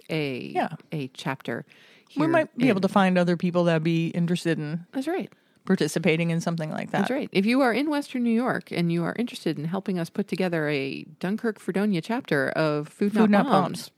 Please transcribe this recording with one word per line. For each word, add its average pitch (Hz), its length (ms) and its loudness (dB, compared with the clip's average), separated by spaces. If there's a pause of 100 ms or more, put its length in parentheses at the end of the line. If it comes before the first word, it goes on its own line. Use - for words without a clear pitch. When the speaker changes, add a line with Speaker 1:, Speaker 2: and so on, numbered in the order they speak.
Speaker 1:
a, 143 440 -4
Speaker 2:
Yeah. 359 160 -2 (220)
Speaker 1:
a 139 220 -6
chapter - 520 -6 (500)
Speaker 2:
We 285 80 2
Speaker 1:
here 320 60 2
Speaker 2:
might 320 280 0
be 254 120 2
able 190 100 4
Speaker 1:
in - 40 -4
Speaker 2:
to 190 60 4
find 185 280 4
other 175 200 2
people 175 280 2
that'd 160 180 2
be 165 260 2
interested 170 480 0
in 156 340 -6
Speaker 1:
That's 269 160 -6
right. 349 240 -4 (340)
Speaker 2:
participating 170 640 2
in 165 120 0
something 165 300 -4
like - 200 -8
that. - 80 0
Speaker 1:
That's 202 120 0
right. 262 200 -4
If 196 140 2
you 247 160 4
are 247 120 4
in 285 160 0
Western 285 340 -2
New 233 100 2
York 233 380 0
and 170 200 0
you 170 140 0
are - 120 -4
interested 180 400 -4
in 143 80 -8
helping 190 320 -4
us 165 120 -4
put 202 180 -6
together 170 400 -2
a 139 360 -4 (180)
Dunkirk 214 380 -4
Fredonia 190 420 0
chapter 160 480 -2
of 151 400 0
Food 208 240 -2
Speaker 2:
Food 214 160 6
Speaker 1:
Not 202 160 6
Speaker 2:
Not 277 60 2
Speaker 1:
Bombs, 190 100 6 (260)
Speaker 2:
Bombs. - 100 -20